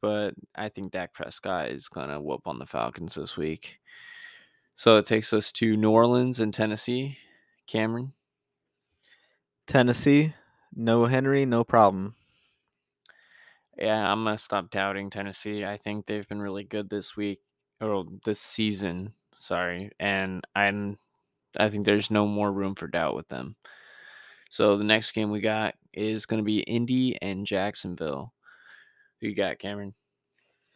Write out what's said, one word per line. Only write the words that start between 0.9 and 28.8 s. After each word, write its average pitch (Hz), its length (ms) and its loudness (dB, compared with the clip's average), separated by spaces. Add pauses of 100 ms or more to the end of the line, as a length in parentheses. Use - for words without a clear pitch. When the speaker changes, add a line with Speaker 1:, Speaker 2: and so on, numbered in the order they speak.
Speaker 1:
Dak - 220 -8
Prescott 87 560 -4
is 69 180 -10
gonna 71 320 -8
whoop 73 280 -6
on 67 100 -8
the 67 80 -12
Falcons 71 500 -6
this - 220 -8
week. 80 420 -6 (960)
So 113 240 8
it 104 80 6
takes 110 260 2
us 107 220 2
to 110 240 2
New 107 140 4
Orleans 123 480 4
and 107 120 0
Tennessee. 120 680 -4 (480)
Cameron? 117 460 -2 (1500)
Speaker 2:
Tennessee, 143 680 6 (420)
no 117 300 4
Henry, 135 400 2
no 117 180 2
problem. 101 520 6 (1600)
Speaker 1:
Yeah, 107 340 2
I'm 107 120 2
gonna 107 160 0
stop 98 320 -4
doubting 98 400 -4
Tennessee. 101 520 -6
I 101 140 -6
think 104 280 -8
they've 104 220 -6
been 104 140 -8
really 101 220 -8
good 101 260 -8
this 104 260 -8
week, 101 240 -4 (420)
or 101 240 -2 (180)
this 104 160 -2
season, 101 720 -2 (260)
sorry, 90 600 -4
and 95 460 -2 (100)
I'm, 101 440 -2 (580)
I 107 120 2
think 104 160 -4
there's 104 260 2
no 104 160 4
more 104 240 0
room 98 240 -4
for 85 120 -8
doubt 80 280 -2
with - 140 -10
them. 64 260 -10 (920)
So 104 280 4
the 104 60 -2
next 110 300 4
game 107 180 0
we 104 80 -4
got 107 360 0 (180)
is 107 320 -4
gonna 110 180 -2
be 107 160 0
Indy 127 640 0
and 98 260 -6
Jacksonville. 90 880 -4 (880)